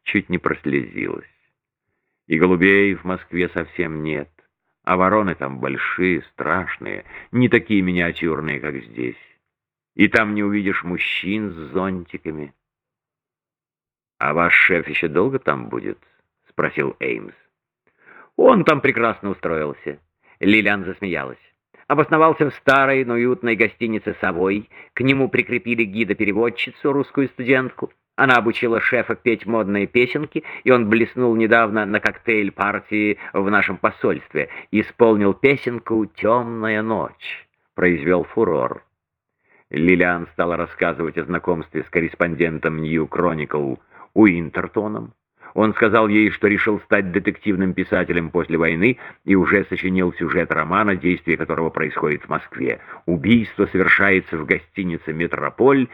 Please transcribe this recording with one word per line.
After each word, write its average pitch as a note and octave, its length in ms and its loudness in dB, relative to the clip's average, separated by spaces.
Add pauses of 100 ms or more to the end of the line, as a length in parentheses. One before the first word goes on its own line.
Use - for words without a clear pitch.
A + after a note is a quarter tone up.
чуть - 280 -4
не F2+ 80 -2
прослезилась. G1+ 880 -6 (1000)
И E2 120 -2
голубей F#2 560 6
в E2 100 -12
Москве F2 460 -4
совсем D#2+ 520 -6
нет, D2+ 280 -6 (540)
а F#2 120 2
вороны F#2 380 2
там C#2 260 -8
большие, C2+ 640 -2 (100)
страшные, D2 720 -6 (260)
не B2 200 2
такие G#2+ 320 2
миниатюрные, E2 760 -2
как C2+ 260 -8
здесь. A#1 360 -10 (760)
И G#2 140 4
там G#2+ 260 0
не G#2 80 -2
увидишь G2+ 400 -2
мужчин F#2+ 720 -6
с D#2 200 -14
зонтиками». E2 840 -6 (1600)
«А D2 140 -2
ваш E2+ 220 2
шеф E2+ 340 2
еще D#2 220 -4
долго A2+ 280 0
там C2+ 300 -4
будет?» G1+ 300 -8 (500)
спросил D2 520 -4
Эймс. A1 340 -8 (1000)
«Он A#3 280 6
там D3+ 160 2
прекрасно A#2 480 0
устроился». D2+ 720 -6 (400)
Лилиан G2+ 440 2
засмеялась. E2 540 -8 (480)
Обосновался D#3 640 4
в B2+ 60 -6
старой, C3+ 500 2
но A#2+ 100 -2
уютной A#2+ 420 0
гостинице G#2+ 640 -2
«Совой». F#2+ 500 -2 (240)
К - 80 -4
нему C3+ 260 4
прикрепили A#2+ 560 -2
гида-переводчицу, G#2+ 1080 -2
русскую C#3 360 -2
студентку. C3 640 -2 (240)
Она C3 200 4
обучила A2+ 440 0
шефа A#2 340 -2
петь A2+ 300 -2
модные G2+ 420 0
песенки, C#3 580 -2 (180)
и - 80 2
он A#2+ 180 4
блеснул A#2 480 2
недавно A2 480 4
на G2+ 160 -2
коктейль-партии G#2 1200 -2 (140)
в G2 180 0
нашем G2+ 260 0
посольстве. D#2+ 720 -2 (220)
Исполнил G#2 640 4
песенку A#2+ 720 0
«Темная A2 760 -2
ночь». - 640 -6 (280)
Произвел F2 500 2
фурор. D#2+ 580 -2 (880)
Лилиан F2 640 2
стала E2+ 240 -2
рассказывать E2 640 -4
о D#2+ 60 -6
знакомстве E2 580 -4
с - 80 -14
корреспондентом D#2+ 880 -2
Нью D#2+ 280 -2
Кроникл D2+ 680 -2 (400)
Уинтертоном. G#2 1000 0 (420)
Он G#2+ 180 4
сказал A2 360 4
ей, G#2 220 4
что - 180 0
решил G#2 320 0
стать G2 320 -2
детективным F#2+ 640 -2
писателем F2 560 -2
после E2 280 0
войны E2 400 2 (260)
и F#2+ 120 4
уже F#2 300 2
сочинил F#2 460 -2
сюжет E2+ 380 -2
романа, F2+ 460 0
действие E2 400 0
которого D#2+ 340 -2
происходит D2+ 540 -4
в - 40 -20
Москве. C2 520 -6 (260)
Убийство G2 600 2
совершается F#2 720 0
в D2+ 100 -8
гостинице F2 640 -4
«Метрополь», E2+ 800 0